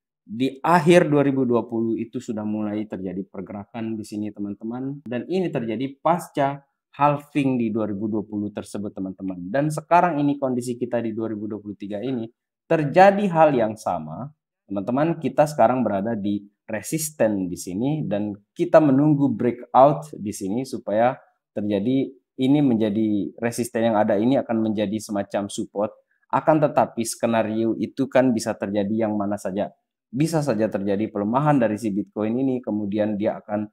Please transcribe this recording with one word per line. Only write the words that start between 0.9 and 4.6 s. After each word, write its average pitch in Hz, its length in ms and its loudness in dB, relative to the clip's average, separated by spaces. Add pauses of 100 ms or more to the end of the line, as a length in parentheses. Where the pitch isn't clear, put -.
dua 143 160 4
ribu 135 180 2
dua 117 220 2
puluh 113 340 -2
itu 117 220 -8
sudah 107 240 -6
mulai 107 400 -4
terjadi 95 420 -8
pergerakan 104 680 -10
di 104 80 -10
sini, 104 240 -8
teman-teman, 113 800 -8